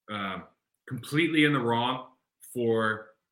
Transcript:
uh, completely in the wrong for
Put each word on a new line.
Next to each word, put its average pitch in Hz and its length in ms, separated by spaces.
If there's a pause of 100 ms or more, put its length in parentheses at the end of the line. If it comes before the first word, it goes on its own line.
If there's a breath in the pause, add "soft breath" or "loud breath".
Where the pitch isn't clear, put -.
(100)
uh, 98 280 (500)
completely 151 560
in 147 80
the 135 80
wrong 117 460 (460)
for 113 560 (240)